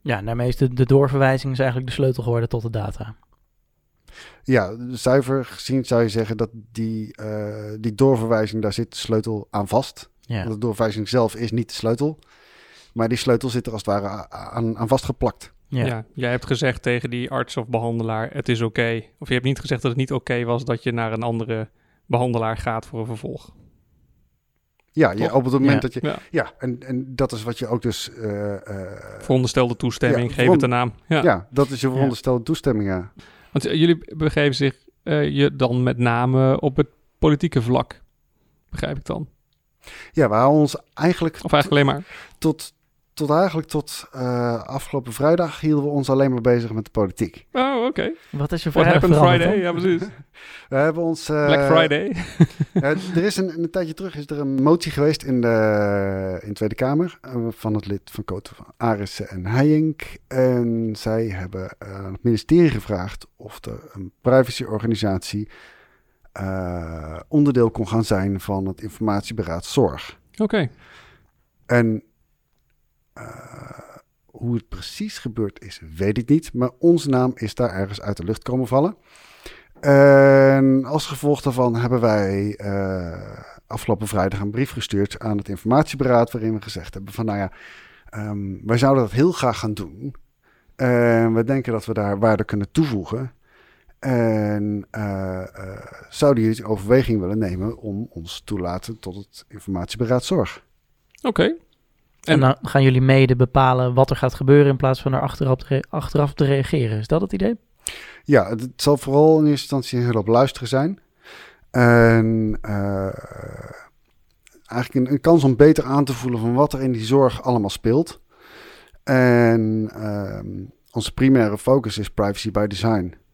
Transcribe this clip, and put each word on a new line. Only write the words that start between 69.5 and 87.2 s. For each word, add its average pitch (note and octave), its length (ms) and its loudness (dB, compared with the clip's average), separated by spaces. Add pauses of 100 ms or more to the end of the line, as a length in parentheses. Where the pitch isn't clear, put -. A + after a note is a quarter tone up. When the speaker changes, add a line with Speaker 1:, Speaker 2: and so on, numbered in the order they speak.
Speaker 2:
Zorg. - 540 -2 (180)
Speaker 3:
Oké. G#3 340 0 (960)
Speaker 2:
En, A2+ 360 2 (1080)
eh, - 680 -18 (480)
hoe A#2+ 280 -6
het A2+ 140 -4
precies - 500 -10
gebeurd A2 460 -6
is, - 160 -16 (160)
weet G2 220 0
ik A#2 100 -6
niet. D#3+ 260 2
Maar B2 240 -2
onze E3+ 300 4
naam B2+ 260 2
is G#2 200 -8
daar A#2+ 160 -2
ergens G2 300 -6
uit G#2 160 -6
de E2+ 80 -12
lucht G#2+ 180 -4
komen B2+ 240 -2
vallen. C#3 300 2 (840)
En C3+ 1040 8
als D3 220 -4
gevolg D3 340 -2
daarvan B2 360 0
hebben A#2+ 240 0
wij, G#2 560 0
eh, F#2+ 840 -6 (280)
afgelopen A2 420 -4
vrijdag G2 320 -2
een G2+ 100 -4
brief A#2+ 200 -4
gestuurd G#2 480 -4
aan G#2+ 180 -4
het G2+ 120 -8
informatieberaad, B2 840 2
waarin A2+ 220 -4
we G#2 80 -8
gezegd - 320 -14
hebben G2 180 -14
van, A#2 120 -6